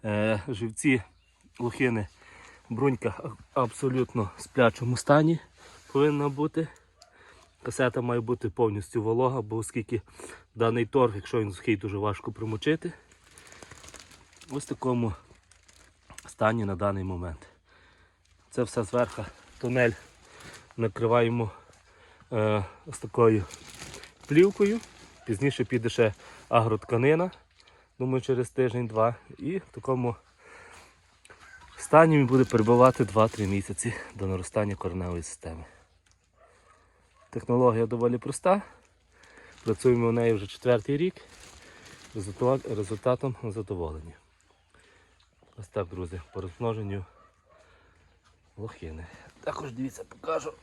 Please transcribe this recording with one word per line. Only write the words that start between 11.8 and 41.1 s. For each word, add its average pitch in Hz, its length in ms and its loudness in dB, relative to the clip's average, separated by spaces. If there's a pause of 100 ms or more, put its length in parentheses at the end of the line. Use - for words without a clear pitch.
важко 104 340 -4
промочити. 113 600 -4 (1600)
Ось 139 140 -8
в - 40 -18
такому 120 440 -2 (1120)
стані 110 380 0
на 98 120 -2
даний 98 280 -2
момент. 87 440 -8 (1000)
Це 127 120 -2
все 113 220 -2
зверху 117 400 -2 (340)
тунель 123 320 2 (840)
накриваємо, 117 760 0 (840)
е, 107 320 2 (220)
ось 151 120 -14
такою 110 460 4 (840)
плівкою. 202 540 4 (460)
Пізніше 127 380 0
піде 117 240 -2
ще 110 260 2 (340)
агротканина, 120 800 2 (680)
думаю, 131 240 -2
через 127 280 -2
тиждень-два. 117 640 0 (240)
І 185 200 -6
в - 120 -8
такому 123 460 -4 (1600)
стані 160 420 6
він 135 80 6
буде 127 180 6
перебувати 120 600 6
два-три 107 420 2
місяці 98 480 -4 (200)
до 98 120 -6
наростання 95 480 -4
кореневої 90 480 -6
системи. 80 420 -14 (1700)
Технологія 117 560 2
доволі 120 320 0
проста. 185 440 0 (1000)
Працюємо 117 440 4
в 113 40 2
неї 117 200 4
вже 101 140 -2
четвертий 123 500 0
рік. 180 180 -2 (1000)